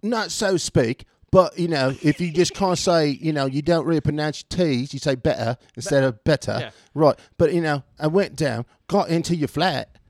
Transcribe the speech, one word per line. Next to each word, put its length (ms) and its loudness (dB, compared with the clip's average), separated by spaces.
not 280 -4
so 260 -2
speak, 480 0
but, 280 4
you 80 0
know, 360 0
if 180 2
you 100 -2
just 240 0
can't 240 0
say, 300 2
you 240 -4
know, 140 -2
you 140 -2
don't 260 0
really 140 2
pronounce 480 -4
your 180 -2
T's, 260 -2
you 80 -10
say 160 -2
better 400 -2
instead 300 0
of 180 -2
better. 380 0
Yeah. 100 -10
Right. 240 4
But, 140 4
you 80 0
know, 220 -2
I 80 -6
went 300 0
down, 300 -2
got 220 0
into 260 0
your 140 -2
flat. 500 -4